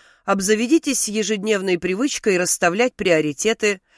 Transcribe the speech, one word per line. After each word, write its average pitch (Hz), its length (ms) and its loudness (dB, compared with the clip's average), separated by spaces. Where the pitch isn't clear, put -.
обзаведитесь 220 840 0
ежедневной 202 720 -2
привычкой 190 580 -2
расставлять 180 580 0
приоритеты, 180 840 0